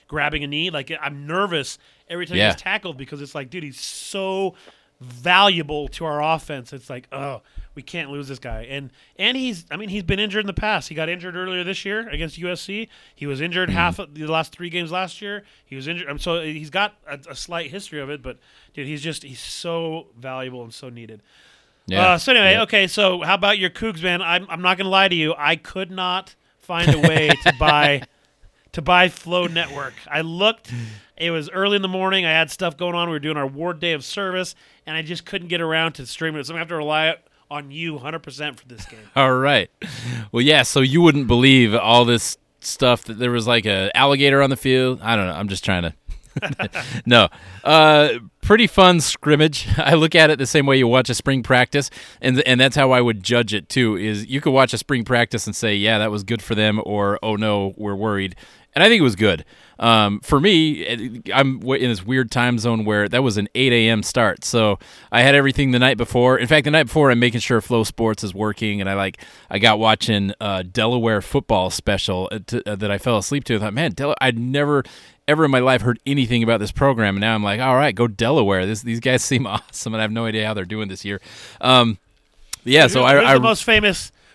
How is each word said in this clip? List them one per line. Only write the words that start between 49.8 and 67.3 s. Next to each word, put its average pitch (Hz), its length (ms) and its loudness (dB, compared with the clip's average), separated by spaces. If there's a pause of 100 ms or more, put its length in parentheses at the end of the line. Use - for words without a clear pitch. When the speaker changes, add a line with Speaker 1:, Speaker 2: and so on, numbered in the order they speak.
Speaker 2:
look 156 200 4
at 160 160 8
it 147 80 0
the 135 80 -2
same 139 200 2
way 135 120 6
you 127 80 4
watch 123 240 4
a 123 40 -2
spring 135 280 -2
practice, 127 480 2 (300)
and, 131 220 2
and 127 180 4
that's 131 160 4
how 135 160 4
I 127 80 6
would 113 240 0
judge 120 280 0
it, 104 160 -6
too, 113 280 0
is 104 300 -4
you 135 140 -4
could 143 120 0
watch 131 200 4
a 117 60 -4
spring 123 260 -4
practice 120 440 -2
and 104 80 -8
say, 107 180 0
"Yeah, 104 240 2
that 107 140 -2
was 104 100 -4
good 110 200 -6
for - 120 -6
them," 107 320 0
or, 101 380 -2
"Oh, 107 100 -2
no, 101 420 -2
we're 101 200 -6
worried." 98 400 -4 (380)
And 160 100 4
I 214 40 8
think 226 120 6
it 156 40 6
was 113 120 2
good. 92 280 2 (340)
Um, 107 420 2
for 143 200 0
me, 160 420 2
it, 113 500 -8
I'm 131 280 0
w-, 127 200 -4
in 123 80 0
this 98 160 -4
weird 123 260 -2
time 123 280 0
zone 113 260 -2
where 104 240 0
that 120 140 0
was 117 140 -2
an 104 180 -2
eight 127 180 2
A 117 160 4
M 113 140 2
start, - 420 0
so 107 340 0 (340)
I 117 100 4
had 135 140 6
everything 135 340 2
the 123 80 2
night 127 180 2
before. 123 420 2
In 123 100 -2
fact, 151 160 4
the 147 80 -2
night 156 120 4
before, 139 260 2
I'm 120 100 4
making 120 200 2